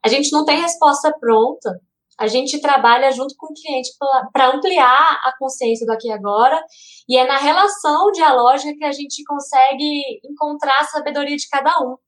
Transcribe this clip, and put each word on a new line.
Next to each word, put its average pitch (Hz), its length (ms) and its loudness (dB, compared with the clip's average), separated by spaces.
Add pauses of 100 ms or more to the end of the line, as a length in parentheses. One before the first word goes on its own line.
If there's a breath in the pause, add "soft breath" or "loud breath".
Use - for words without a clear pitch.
A - 20 2
gente 277 240 0
não 302 140 0
tem 302 160 0
resposta 302 580 0
pronta, 226 580 0 (400)
a 220 100 -4
gente 277 340 -4
trabalha 269 500 4
junto 262 260 -6
com 311 100 -16
o 302 60 -16
cliente 269 360 -8 (100)
pra, 269 320 0
pra 262 240 2
ampliar 294 720 2
a 262 120 0
consciência 233 480 -4
do 226 60 -4
aqui 226 160 -6
e 226 40 -6
agora, 214 500 0 (480 loud breath)
e 254 80 2
é 254 100 4
na 277 100 0
relação 339 760 2
dialógica 294 640 2
que 302 80 -8
a 285 80 -2
gente 285 320 -12
consegue 277 760 0 (200)
encontrar 294 560 -2
a 302 60 0
sabedoria 294 500 -6
de 285 140 -10
cada 277 220 0 (100)
um. 254 140 -6 (120)